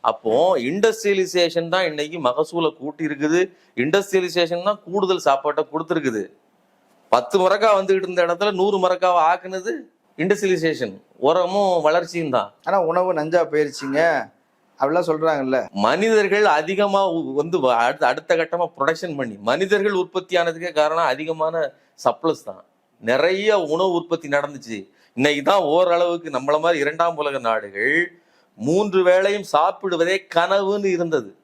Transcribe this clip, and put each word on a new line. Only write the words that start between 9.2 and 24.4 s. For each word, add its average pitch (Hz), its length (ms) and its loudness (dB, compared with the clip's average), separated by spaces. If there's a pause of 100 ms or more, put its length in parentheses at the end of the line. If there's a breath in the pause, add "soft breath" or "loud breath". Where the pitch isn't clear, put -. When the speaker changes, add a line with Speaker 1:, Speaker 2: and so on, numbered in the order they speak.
Speaker 1:
ஆக்குனது 185 380 -6 (460)
இண்டஸ்ட்ரியலைசேஷன், 160 840 -2 (200)
உரமும் 180 600 2
வளர்ச்சியும் 165 480 0
தான். 107 240 -2 (100)
Speaker 2:
ஆனா 185 180 2
உணவு 175 320 0
நஞ்சா 160 320 0
போயிருச்சுங்க 147 840 0 (500)
அப்படிலாம் 160 280 0
சொல்றாங்கல்ல. 139 640 0
Speaker 1:
மனிதர்கள் 196 720 2
அதிகமா 196 640 2
உ-, 156 240 -4
வந்து 160 260 -2
வ-, 131 160 2
அடுத்த, 127 320 0
அடுத்த 131 280 0
கட்டமா 165 440 -2
ப்ரொடக்ஷன் 160 360 -2
பண்ணி, 117 260 -6
மனிதர்கள் 196 500 0
உற்பத்தி 180 440 -4
ஆனதுக்கே 170 380 -2
காரணம் 151 300 2
அதிகமான 156 680 -2 (320 soft breath)
சப்ளஸ் 143 400 0
தான். 92 220 -16 (320)
நிறைய 190 600 0
உணவு 170 320 0
உற்பத்தி 170 360 -4
நடந்துச்சு. 139 640 -6 (240 soft breath)